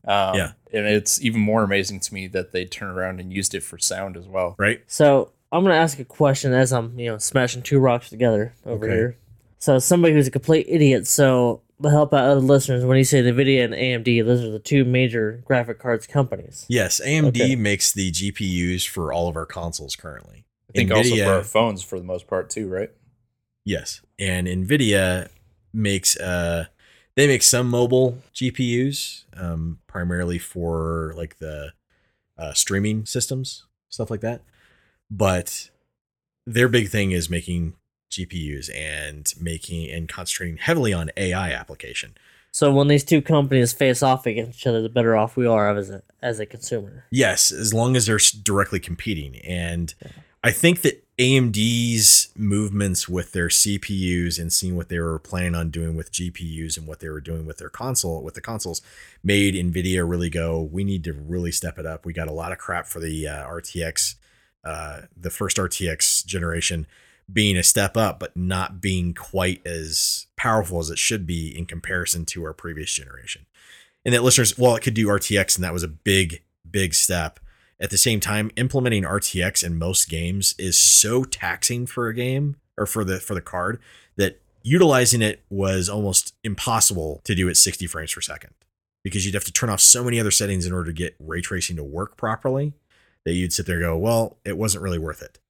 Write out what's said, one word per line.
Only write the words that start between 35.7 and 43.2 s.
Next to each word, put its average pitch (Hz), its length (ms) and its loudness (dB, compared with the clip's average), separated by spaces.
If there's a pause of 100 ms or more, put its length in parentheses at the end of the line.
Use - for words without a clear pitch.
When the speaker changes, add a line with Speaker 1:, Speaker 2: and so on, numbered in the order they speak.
Speaker 2:
their 120 220 4
big 113 200 2
thing 101 240 0
is 85 180 -2
making 85 440 -4 (360)
G 90 160 -8
P 90 120 -10 (180)
Us 65 140 -12
and 76 720 -8
making, 82 500 -6
and 82 180 -8
concentrating 87 480 -8
heavily 143 360 0
on 80 240 -2
A 95 160 -2
I 90 200 -2
application. - 640 -12 (360)
Speaker 3:
So 143 200 4
when 143 160 6
these 143 160 6
two 151 180 4